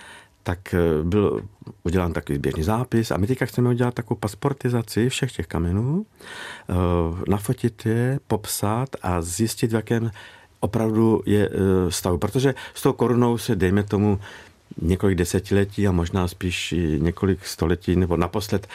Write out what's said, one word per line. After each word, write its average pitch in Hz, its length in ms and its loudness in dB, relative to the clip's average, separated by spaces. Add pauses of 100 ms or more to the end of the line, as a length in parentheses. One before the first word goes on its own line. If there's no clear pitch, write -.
(420)
Tak, 90 320 -4
eh, 90 40 2 (240)
byl 87 400 2 (400)
udělán 87 300 0
takový 73 260 -2
běžný 71 240 -2
zápis 113 480 0
a - 60 0
my 101 100 0
teďka 127 200 -2
chceme 123 220 0
udělat 123 260 0
takovou 117 240 -6
pasportizaci 117 920 -2
všech 127 240 -4
těch - 140 -6
kamenů, 107 600 -2 (640)
eh, 90 40 0 (540)
nafotit 113 580 -2
je, 120 400 0
popsat 110 640 -2 (140)
a 90 200 0
zjistit, 107 500 -2
v - 20 2
jakém 113 360 0 (500)
opravdu 110 640 2
je, 101 260 4
eh, 92 400 2
stavu. 90 260 0
Protože 127 360 0 (200)
s - 80 -12
tou 135 100 4
korunou 120 460 2
se, 110 180 -2
dejme 95 260 4
tomu, 101 380 2 (640)
několik 92 360 2
desetiletí 98 720 0
a 92 40 4
možná 87 360 0
spíš - 440 -6
i 80 280 2
několik 92 460 0
století, 87 500 0
nebo 87 200 2
naposled 95 580 -2